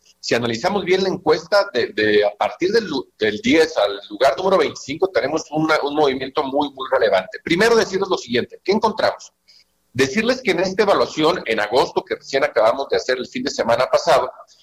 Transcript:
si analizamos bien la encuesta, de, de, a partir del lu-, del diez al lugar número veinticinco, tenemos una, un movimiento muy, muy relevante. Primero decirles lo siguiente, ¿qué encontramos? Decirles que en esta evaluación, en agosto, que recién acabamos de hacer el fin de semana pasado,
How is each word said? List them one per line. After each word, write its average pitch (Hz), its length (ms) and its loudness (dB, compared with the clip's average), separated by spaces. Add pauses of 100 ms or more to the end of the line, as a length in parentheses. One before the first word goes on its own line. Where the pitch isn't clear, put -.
(200)
si - 140 -4
analizamos 120 500 -2
bien 185 200 0
la 190 60 -2
encuesta, 175 640 0
de, 117 140 -2
de, 107 380 2
a 101 100 0
partir 160 360 -2
del 226 140 2
lu-, 143 340 -6
del 107 200 -2
diez 151 380 2
al 101 220 0 (100)
lugar 127 280 2
número 190 200 2
veinticinco, 143 520 -2
tenemos 151 420 -2
una, 156 320 0
un 143 120 -4
movimiento 135 480 0
muy, 139 280 -2
muy 131 200 -10
relevante. 101 520 0
Primero 226 320 2
decirles 190 340 0
lo 175 80 -2
siguiente, - 460 -6
¿qué 185 80 0
encontramos? - 600 -2 (600)
Decirles 226 500 0
que 190 80 0
en 170 80 0
esta 190 240 0
evaluación, 156 600 2
en 110 140 -2
agosto, 120 440 0
que - 120 -6
recién - 280 -2
acabamos 131 460 2
de 160 80 2
hacer 127 200 -2
el 123 100 -6
fin 127 160 -8
de 139 80 -6
semana 117 340 0
pasado, 139 440 2 (340)